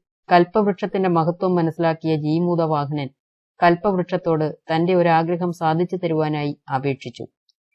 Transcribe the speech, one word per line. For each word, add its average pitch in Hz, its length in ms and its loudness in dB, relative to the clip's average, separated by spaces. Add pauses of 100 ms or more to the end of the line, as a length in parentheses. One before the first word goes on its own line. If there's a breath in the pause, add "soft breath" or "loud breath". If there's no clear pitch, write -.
(320)
കൽപ്പവൃക്ഷത്തിന്റെ 190 760 2
മഹത്വം 175 460 0
മനസ്സിലാക്കിയ 160 640 0
ജീമൂതവാഹനൻ 151 920 -2 (540)
കൽപ്പവൃക്ഷത്തോട് 175 920 0
തന്റെ 170 400 0
ഒരാഗ്രഹം 170 580 2
സാധിച്ചു 170 440 -2
തരുവാനായി 156 640 -2 (140)
അപേക്ഷിച്ചു. 131 520 -6 (480)